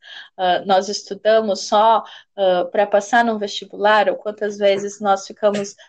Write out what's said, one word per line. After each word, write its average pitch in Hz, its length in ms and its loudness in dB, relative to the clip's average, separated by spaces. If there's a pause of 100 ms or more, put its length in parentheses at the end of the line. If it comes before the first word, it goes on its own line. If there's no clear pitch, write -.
(360)
ah, 180 300 0
nós 196 240 2
estudamos 214 800 0
só, 220 340 4 (320)
ah, 185 340 0
pra 202 160 0
passar 208 380 2
num 226 140 -2
vestibular, 202 720 0
ou 180 80 0
quantas 208 400 -8
vezes 202 420 0
nós 196 260 0
ficamos 208 480 -2 (160)